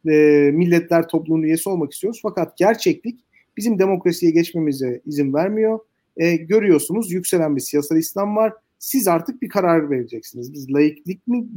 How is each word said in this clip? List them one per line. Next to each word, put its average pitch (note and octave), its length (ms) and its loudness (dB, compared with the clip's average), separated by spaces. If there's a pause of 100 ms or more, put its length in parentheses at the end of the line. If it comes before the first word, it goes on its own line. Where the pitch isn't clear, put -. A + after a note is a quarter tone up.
e, D3+ 460 6
milletler E3+ 540 2
topluluğunun D#3+ 340 -2
üyesi D#3+ 260 -2
olmak E3+ 240 -4
istiyoruz. A3+ 300 -8
Fakat F#3 340 -6
gerçeklik A#3 640 0 (360)
bizim G#3+ 220 -2
demokrasiye F3+ 540 0
geçmemize D3 720 -2
izin C#3+ 280 -2
vermiyor. G#3+ 440 0 (380)
E, E3+ 200 2
görüyorsunuz F3+ 760 0
yükselen E3 440 0
bir C3 40 -4
siyasal D3 360 -2
İslam G3+ 400 -2
var. A3 160 2 (260)
Siz A3+ 300 -2
artık E3+ 340 -2
bir G#3 60 -6
karar E3 420 2
vereceksiniz. B2 600 -8
Biz C3+ 200 -12
laiklik D3+ 560 0
mi, A#3+ 180 -2 (100)